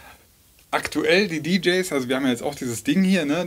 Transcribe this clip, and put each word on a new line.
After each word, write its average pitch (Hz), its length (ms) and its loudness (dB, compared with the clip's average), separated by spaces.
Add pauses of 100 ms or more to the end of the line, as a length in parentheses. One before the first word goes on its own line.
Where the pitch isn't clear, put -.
(720)
aktuell 156 540 2
die 160 140 -4
D 175 160 0
Js, 180 340 0
also 131 160 -2
wir 127 80 0
haben 135 80 -2
ja 131 60 2
jetzt 120 140 -2
auch 147 120 -4
dieses 120 300 -8
Ding 180 180 4
hier, 185 220 4
ne, 165 200 -2